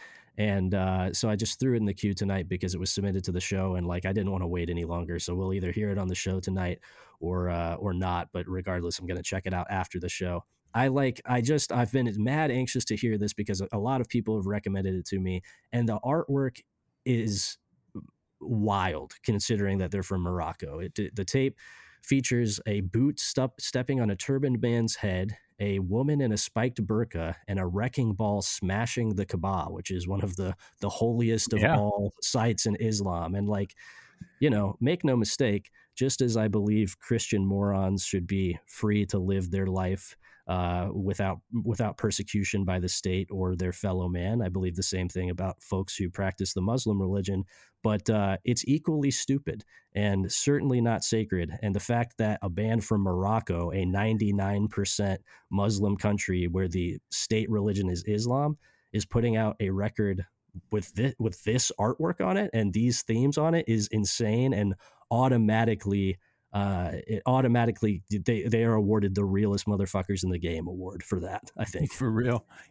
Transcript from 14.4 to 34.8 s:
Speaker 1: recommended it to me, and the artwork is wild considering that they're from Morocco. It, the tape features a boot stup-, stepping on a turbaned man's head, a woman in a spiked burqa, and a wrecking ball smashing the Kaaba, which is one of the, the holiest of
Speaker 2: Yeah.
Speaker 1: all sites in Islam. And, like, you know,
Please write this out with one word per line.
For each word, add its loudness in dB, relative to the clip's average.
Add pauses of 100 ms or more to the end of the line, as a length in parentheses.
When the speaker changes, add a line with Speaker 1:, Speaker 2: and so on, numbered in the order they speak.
Speaker 1:
recommended 0
it -4
to -2
me, -2 (300)
and 2
the 0
artwork 0 (440)
is 0 (840)
wild 0
considering 2
that 0
they're -2
from -2
Morocco. -4
It, -8 (200)
the -4
tape 0 (460)
features 2
a 0
boot 2
stup-, -2
stepping -2
on 2
a 0
turbaned 0
man's 2
head, -2 (220)
a 0
woman 0
in 2
a 0
spiked -2
burqa, -2 (140)
and 0
a 0
wrecking 0
ball 0
smashing 0
the 0
Kaaba, -2
which -8
is -4
one -2
of -4
the, -2 (260)
the -2
holiest 0
of 4
Speaker 2:
Yeah. 6
Speaker 1:
all 0
sites 2
in 0
Islam. 0
And, 0
like, -2 (640)
you 2
know, 0